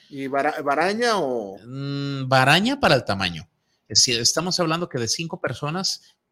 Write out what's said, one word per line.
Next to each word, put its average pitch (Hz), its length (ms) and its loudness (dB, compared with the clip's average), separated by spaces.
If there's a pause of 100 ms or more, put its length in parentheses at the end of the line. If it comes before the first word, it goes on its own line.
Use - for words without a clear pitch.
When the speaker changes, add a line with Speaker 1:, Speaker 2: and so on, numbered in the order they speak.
Speaker 1:
¿Y 135 180 -8
bara-, 139 360 0
baraña 196 560 0
o? 117 460 -4
Speaker 2:
Mm, 139 640 -6
baraña 160 520 4
para 170 160 6
el 117 80 0
tamaño. 92 440 -4 (400)
Es 107 120 2
decir, 117 200 2
estamos 165 380 0
hablando 170 300 -2
que 135 100 -6
de 117 80 -2
cinco 165 340 -6
personas, 151 640 -6 (300)